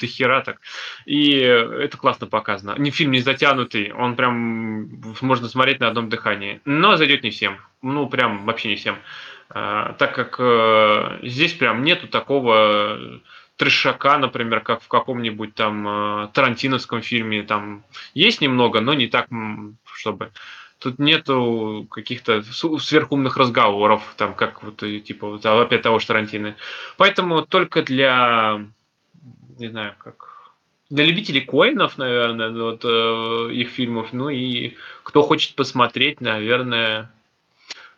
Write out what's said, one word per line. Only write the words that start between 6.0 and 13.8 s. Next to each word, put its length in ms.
дыхании. 560
Но 320
зайдёт 260
не 80
всем. 280
Ну, 260
прям 360
вообще 260
не 60
всем. 200
А, 420
так 240
как, 240
э, 840
здесь 300
прям 320
нету 240
такого 1120
трешака, 600